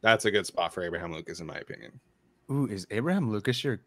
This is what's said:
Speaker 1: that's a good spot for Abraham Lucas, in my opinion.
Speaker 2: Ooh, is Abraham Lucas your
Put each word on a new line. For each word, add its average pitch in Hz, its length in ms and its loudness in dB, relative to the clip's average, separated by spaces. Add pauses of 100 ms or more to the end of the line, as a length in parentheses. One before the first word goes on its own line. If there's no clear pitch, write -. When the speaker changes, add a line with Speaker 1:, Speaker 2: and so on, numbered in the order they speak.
Speaker 1:
that's 110 240 6
a 107 60 4
good 98 160 2
spot 85 260 -2
for 90 100 -4
Abraham 85 300 -4
Lucas, 80 260 -10
in 85 60 -10
my 78 140 -10
opinion. - 400 -16 (520)
Speaker 2:
Ooh, 139 160 2
is 95 220 -6
Abraham 143 420 0
Lucas 107 320 0
your 127 240 -2